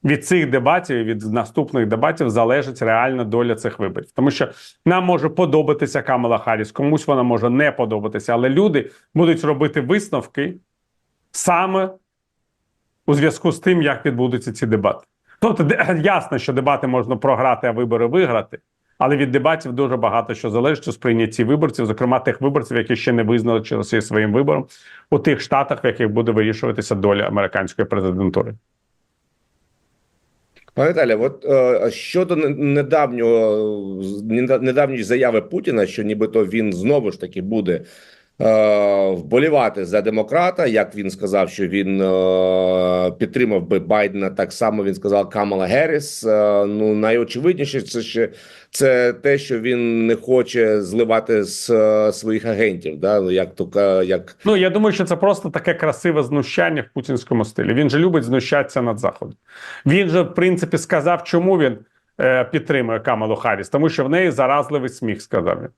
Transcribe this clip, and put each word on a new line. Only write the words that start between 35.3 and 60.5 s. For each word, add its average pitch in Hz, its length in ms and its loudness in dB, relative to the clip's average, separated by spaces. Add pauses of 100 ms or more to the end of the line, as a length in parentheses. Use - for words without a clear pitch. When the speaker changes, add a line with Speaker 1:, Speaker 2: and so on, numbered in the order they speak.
Speaker 2:
Путіна, 127 440 -2
що 101 180 -8
нібито 107 420 0
він 104 280 -2
знову 107 380 0
ж - 100 -12
таки 90 200 -10
буде, 95 400 -2 (600)
е, 104 720 2
вболівати 110 760 0
за 98 160 0
демократа, 143 640 0
як 110 300 0
він 98 140 -6
сказав, 95 400 -2
що 95 180 -4
він, 98 340 -2
е, 92 1160 2
підтримав 101 480 -2
би 92 120 2
Байдена, 98 500 -2
так 95 240 -4
само 107 300 -2
він 98 120 -2
сказав 98 340 0
Камала 101 360 -2
Герріс. 147 580 -2
Е, 104 420 2
ну, 107 300 0
найочевидніше 123 840 0
це 117 200 -8
ще, 113 280 -2 (420)
це 123 420 2
те, 139 240 0
що 135 220 -4
він 117 480 0
не 113 80 2
хоче 117 680 2
зливати 110 600 0
з, - 260 -10
е, 107 440 4
своїх 110 320 -4
агентів, 92 540 -2
да? 101 200 2 (120)
Як 92 240 0
то 90 120 -6
ка-, 98 360 2
як 92 320 -4 (100)
Speaker 1:
Ну, 208 120 4
я 185 120 2
думаю, 208 240 2
що 185 120 -2
це 175 100 -2
просто 190 340 0
таке 165 240 -2
красиве 156 500 0
знущання 147 580 0
в - 120 -12
путінському 123 520 -2
стилі. - 280 -2
Він 139 160 2
же 139 100 0
любить 165 240 2
знущатися 131 580 0
над 117 180 -2
Заходом. - 360 -6 (500)
Він 175 240 4
же, 175 120 2
в 175 120 -2
принципі, 175 440 2